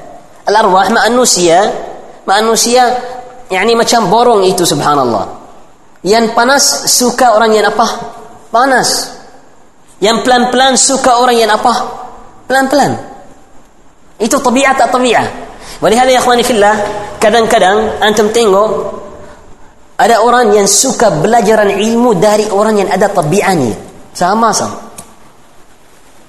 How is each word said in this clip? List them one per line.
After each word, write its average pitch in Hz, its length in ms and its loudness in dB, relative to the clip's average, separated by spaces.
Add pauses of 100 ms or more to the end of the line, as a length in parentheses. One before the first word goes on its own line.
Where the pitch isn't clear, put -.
(460)
Al-arwah 196 420 2
manusia, 226 800 2 (560)
manusia, 226 720 0 (540)
yani 202 260 0
macam 226 320 0
borong 220 380 2
itu, 185 180 0
subhanallah. 139 600 -2 (760)
Yang 220 320 0
panas 254 300 2 (260)
suka 247 480 2
orang 220 160 2
yang 208 160 2
apa? 220 160 0 (640)
Panas. 247 720 -2 (800)
Yang 220 240 0
pelan-pelan 247 480 2
suka 262 480 2
orang 247 160 2
yang 220 160 2
apa? 220 200 0 (760)
Pelan-pelan. 254 480 0 (1200)
Itu 240 240 -2
tabiat 269 400 0
tak 233 80 2
tabiat? 226 600 -2 (300)
Walihada, 247 320 2
ya 247 80 2
akhwani 240 240 0
fillah, 208 320 2 (400)
kadang-kadang 214 880 2
antum 214 240 0
tengok 214 400 2 (1300)
ada 226 240 2
orang 240 320 2
yang 202 160 2
suka 240 400 0
belajaran 202 640 2
ilmu 226 480 0
dari 214 320 2
orang 208 320 0
yang - 80 -6
ada 196 160 2
tabiat 180 480 0
ni. 120 160 -2 (400)
Sama-sama. 202 640 -2 (1500)